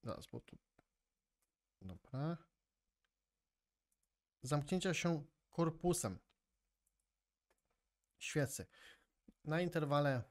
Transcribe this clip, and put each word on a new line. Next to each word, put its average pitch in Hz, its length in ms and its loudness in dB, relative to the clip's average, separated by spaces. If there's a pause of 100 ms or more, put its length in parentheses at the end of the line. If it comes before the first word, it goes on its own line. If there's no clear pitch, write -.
zaraz, - 240 -10
bo - 120 -10
tu, - 180 -18 (1200)
dobra, 131 560 -6 (2000)
zamknięcia 151 520 0
się 160 320 2 (240)
korpusem 165 720 0 (2000)
świecy - 460 -2 (800)
na 156 160 0
interwale 147 680 2